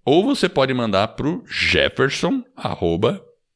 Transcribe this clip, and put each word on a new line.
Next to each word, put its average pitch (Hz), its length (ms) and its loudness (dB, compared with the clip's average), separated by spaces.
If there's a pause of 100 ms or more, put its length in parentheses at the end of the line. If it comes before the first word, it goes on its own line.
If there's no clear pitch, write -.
Ou 160 180 4
você 262 240 0
pode 135 260 0
mandar 110 360 0
pro 147 360 -6
Jefferson 135 960 0 (140)
arroba 90 680 -2 (340)